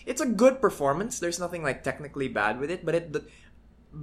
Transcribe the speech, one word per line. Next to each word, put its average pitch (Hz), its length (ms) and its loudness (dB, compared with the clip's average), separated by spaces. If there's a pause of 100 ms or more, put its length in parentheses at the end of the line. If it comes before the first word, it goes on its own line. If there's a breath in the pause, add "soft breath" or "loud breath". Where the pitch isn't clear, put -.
it's 254 160 -4
a 285 60 2
good 247 320 6
performance. 175 600 0
There's 170 200 -4
nothing, 170 240 -6
like, 170 180 -2
technically 139 460 -4
bad 113 320 0
with 143 100 -4
it, 180 160 -6
but 160 80 0
it, 165 200 -2
the, - 120 -4 (760 soft breath)